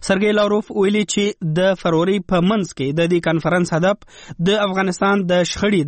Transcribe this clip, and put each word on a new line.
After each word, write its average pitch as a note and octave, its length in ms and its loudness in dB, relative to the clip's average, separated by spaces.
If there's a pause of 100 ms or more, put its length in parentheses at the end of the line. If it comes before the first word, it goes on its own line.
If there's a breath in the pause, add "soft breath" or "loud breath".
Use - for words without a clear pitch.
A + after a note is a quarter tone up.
سرګی G3+ 300 2
لاروف G#3 340 0
ویلي G#3 320 2
چې G3+ 540 -2
د F#3 240 2
فروری F3 360 0 (140)
په F3+ 160 2
منځ G#3 300 -2
کې C#3 200 -2
د E3+ 140 2
دې F3 160 2
کنفرانس E3 460 0
هدف F3+ 240 0 (520 loud breath)
د G#3 160 2
افغانستان F#3+ 640 0
د F3+ 200 4
شخړې G3+ 360 0